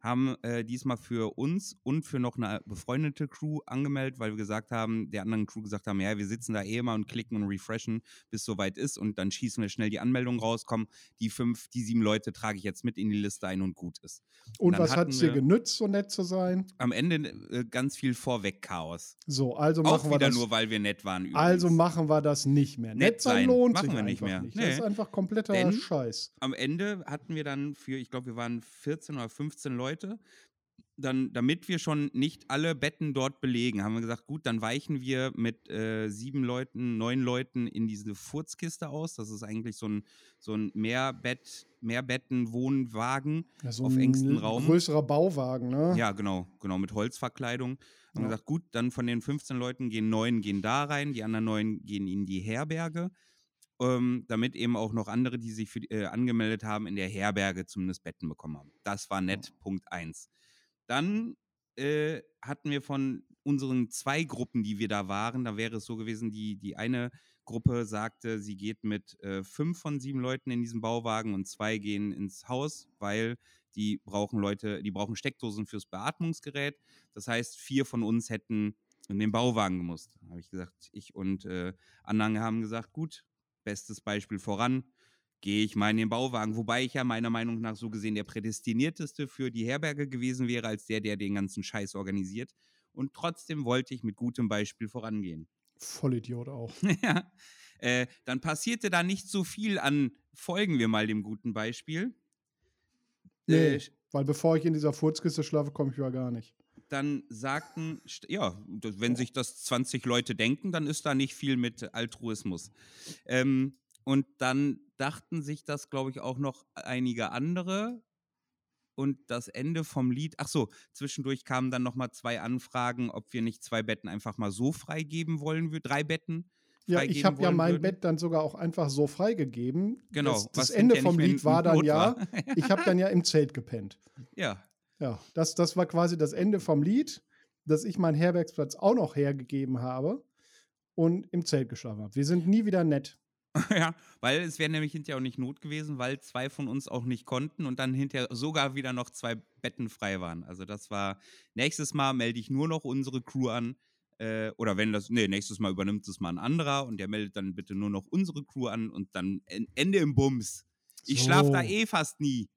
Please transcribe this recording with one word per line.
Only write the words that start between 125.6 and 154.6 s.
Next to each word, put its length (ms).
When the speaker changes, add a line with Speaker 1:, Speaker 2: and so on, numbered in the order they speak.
Speaker 1:
wir 100
drei 220
Betten 460
Speaker 2:
Ja, 160
ich 180
Speaker 1:
freigeben 40
Speaker 2:
hab 160
ja 80
Speaker 1:
wollen 80
Speaker 2:
mein 180
Speaker 1:
würden. 80
Speaker 2:
Bett 220
dann 120
sogar 260
auch 120
einfach 340
so 180
freigegeben. 1080
Speaker 1:
Genau, 200
Speaker 2:
Das, 120
das 120
Speaker 1:
was 140
Speaker 2:
Ende 240
Speaker 1:
hinterher 80
Speaker 2:
vom 140
Speaker 1:
nicht 100
mehr 80
Speaker 2:
Lied 100
war 180
dann 140
Speaker 1:
Not 80
Speaker 2:
ja, 120
Speaker 1:
war. 0
<laughs> 240
Speaker 2:
ich 140
hab 140
dann 140
ja 100
im 160
Zelt 280
gepennt. 460
Speaker 1:
Ja. 280
Speaker 2:
Ja, 220
das, 200
das 220
war 80
quasi 320
das 160
Ende 260
vom 240
Lied, 400
dass 180
ich 140
meinen 160
Herbergsplatz 640
auch 180
noch 200
hergegeben 680
habe. 420
Und 380
im 120
Zelt 240
geschlafen 320
habe. 140
Wir 100
sind 220
nie 180
wieder 180
nett. 360
Speaker 1:
<laughs> 160
Ja, 240
weil 220
es 160
wäre 120
nämlich 220
hinterher 240
auch 60
nicht 160
Not 240
gewesen, 340
weil 240
zwei 300
von 180
uns 200
auch 180
nicht 180
konnten 400
und 140
dann 160
hinterher 360
sogar 440
wieder 180
noch 160
zwei 280
Betten 260
frei 320
waren. 240
Also 220
das 240
war, 280
nächstes 400
Mal 180
melde 260
ich 120
nur 180
noch 160
unsere 380
Crew 260
an, 280
äh, 400
oder 180